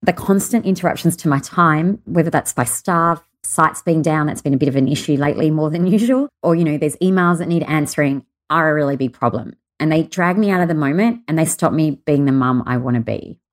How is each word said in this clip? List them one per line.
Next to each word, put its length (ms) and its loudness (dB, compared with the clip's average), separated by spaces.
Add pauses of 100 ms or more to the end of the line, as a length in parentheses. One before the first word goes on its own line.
the 100 2
constant 540 0
interruptions 500 0
to 120 -4
my 120 2
time, 640 0
whether 260 0
that's 220 -2
by 120 0
staff, 580 -2 (200)
sites 400 0
being 200 2
down, 240 0
that's 160 -6
been 120 0
a 40 0
bit 100 2
of 80 0
an 100 2
issue 280 0
lately 360 0
more 200 0
than 160 0
<laughs> 120 4
usual, 300 0 (140)
or, 120 2
you 100 2
know, 120 0
there's 200 -2
emails 420 2
that 100 -6
need 160 0
answering, 600 -2 (260)
are 200 0
a 40 2
really 220 0
big 160 -4
problem. 420 -4 (240)
And 120 0
they 120 2
drag 340 0
me 140 2
out 100 2
of 80 2
the 60 0
moment 520 0
and 120 0
they 80 2
stop 260 0
me 320 0
being 220 2
the 60 2
mum 340 2
I 100 0
want 200 -2
to 40 0
be. 380 -8 (140)